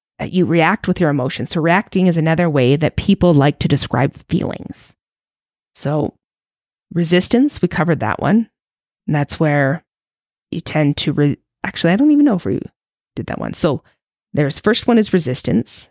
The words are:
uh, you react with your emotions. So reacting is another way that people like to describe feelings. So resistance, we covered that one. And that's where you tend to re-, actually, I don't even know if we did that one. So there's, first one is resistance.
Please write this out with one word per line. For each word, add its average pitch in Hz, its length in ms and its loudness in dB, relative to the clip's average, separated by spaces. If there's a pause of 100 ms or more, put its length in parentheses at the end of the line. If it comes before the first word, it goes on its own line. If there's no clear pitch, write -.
(200)
uh, - 40 -6
you 180 200 0
react 170 420 0
with 185 140 -2
your 160 100 2
emotions. 131 400 -4
So 170 100 -4
reacting 185 460 0
is 170 100 2
another 160 340 0
way 135 260 2
that 156 200 -2
people 180 360 2
like 143 280 4
to - 80 -2
describe 135 460 -2 (140)
feelings. - 680 -8 (800)
So 147 400 -4 (800)
resistance, 180 680 2
we 175 60 0
covered 165 320 0
that - 200 -4
one. 214 300 2 (560)
And 151 80 -2
that's 143 260 -2
where 147 440 0 (680)
you 170 100 -6
tend 147 380 0
to 151 140 -2
re-, 147 260 0 (260)
actually, 175 280 0
I 190 40 2
don't 285 140 4
even 285 140 4
know 233 120 2
if 165 80 -6
we - 160 -2 (560)
did 110 100 -8
that - 120 -8
one. 57 160 -6
So 147 280 -2 (520)
there's, 147 260 -2
first - 260 0
one 233 120 4
is 214 140 0
resistance. - 800 -2